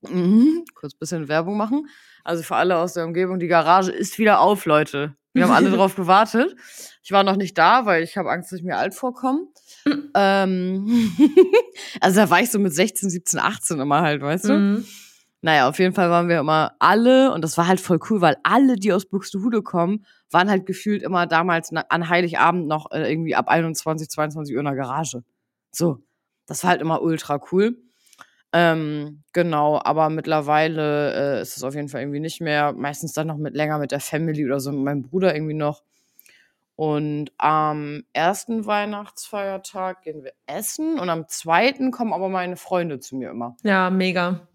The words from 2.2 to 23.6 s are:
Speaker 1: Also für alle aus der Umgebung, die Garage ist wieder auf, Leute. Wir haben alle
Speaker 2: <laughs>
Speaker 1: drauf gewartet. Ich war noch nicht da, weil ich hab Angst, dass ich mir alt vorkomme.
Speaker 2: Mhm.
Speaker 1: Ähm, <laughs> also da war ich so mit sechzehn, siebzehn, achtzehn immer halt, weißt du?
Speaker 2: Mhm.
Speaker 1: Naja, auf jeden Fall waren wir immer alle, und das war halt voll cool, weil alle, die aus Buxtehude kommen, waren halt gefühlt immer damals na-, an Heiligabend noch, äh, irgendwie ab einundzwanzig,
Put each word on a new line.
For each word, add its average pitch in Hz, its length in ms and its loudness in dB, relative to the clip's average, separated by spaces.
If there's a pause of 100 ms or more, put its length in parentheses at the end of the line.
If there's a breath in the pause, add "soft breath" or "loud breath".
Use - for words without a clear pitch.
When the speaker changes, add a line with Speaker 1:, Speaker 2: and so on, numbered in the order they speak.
Speaker 1:
Also 170 180 -4
für 151 140 -4
alle 180 200 2
aus 180 160 -2
der 170 140 -6
Umgebung, 180 320 -2
die 175 80 -4
Garage 175 440 4
ist - 280 -6
wieder 214 220 6
auf, 190 260 4
Leute. 151 500 0 (160)
Wir - 120 4
haben 196 80 4
alle 185 180 6
Speaker 2:
<laughs> 190 40 4
Speaker 1:
drauf 190 220 2
gewartet. 214 580 4 (480 loud breath)
Ich - 80 -14
war 196 120 4
noch 196 140 2
nicht 196 200 -4
da, 214 300 6
weil 170 160 2
ich 165 160 -6
hab 175 80 -4
Angst, 170 260 -6
dass 185 60 -12
ich 165 80 -12
mir 156 100 -4
alt 131 180 -2
vorkomme. 262 520 -4 (400 soft breath)
Speaker 2:
Mhm. 285 280 -4
Speaker 1:
Ähm, 196 1000 2
<laughs> 370 840 4
also 190 180 6
da 196 80 6
war 175 120 6
ich 240 100 0
so 214 80 0
mit 190 160 0
sechzehn, 196 340 -2
siebzehn, 175 320 -4
achtzehn 175 400 -4
immer 143 220 2
halt, 151 180 0
weißt 151 260 -4
du? 208 60 2
Speaker 2:
Mhm. 202 320 2 (560 loud breath)
Speaker 1:
Naja, 147 300 4
auf 147 80 -8
jeden 185 160 2
Fall 175 160 2
waren 175 180 2
wir 170 100 2
immer 156 420 2
alle, 247 520 4
und 165 100 -4
das 160 140 -4
war 170 100 2
halt 185 140 2
voll 175 180 0 (120)
cool, 214 100 0
weil 160 220 4
alle, 254 340 4
die 190 160 0
aus 185 140 0
Buxtehude 202 560 -4
kommen, 185 420 -2 (260 soft breath)
waren 185 200 2
halt 185 160 0
gefühlt 196 360 -4
immer 175 240 0
damals 165 460 0
na-, 165 160 -4
an 165 220 -2
Heiligabend 170 560 2
noch, 151 260 -6
äh, 139 180 -4
irgendwie 160 260 -4
ab - 120 -2
einundzwanzig, 160 640 -2